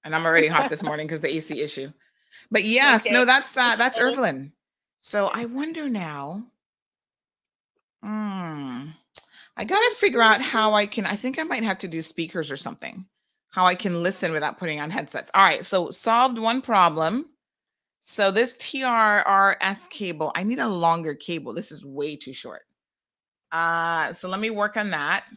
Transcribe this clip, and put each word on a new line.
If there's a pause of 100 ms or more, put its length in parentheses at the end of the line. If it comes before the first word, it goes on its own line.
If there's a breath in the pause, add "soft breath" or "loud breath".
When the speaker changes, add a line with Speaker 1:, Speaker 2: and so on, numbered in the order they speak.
Speaker 1:
and
I'm
already
hot
this
morning
'cause
the
A
C
issue. (600 soft breath)
But
yes,
Speaker 2:
Okay.
Speaker 1:
no,
that's,
uh,
that's
Speaker 2:
Okay.
Speaker 1:
Evelyn. (460)
So
I
wonder
now. (1600)
Hmm. (680 loud breath)
I
gotta
figure
out
how
I
can,
I
think
I
might
have
to
do
speakers
or
something, (420)
how
I
can
listen
without
putting
on
headsets.
All
right,
so
solved
one
problem. (720)
So
this
T
R
R
S
cable,
I
need
a
longer
cable.
This
is
way
too
short. (840)
Uh,
so
let
me
work
on
that. (120)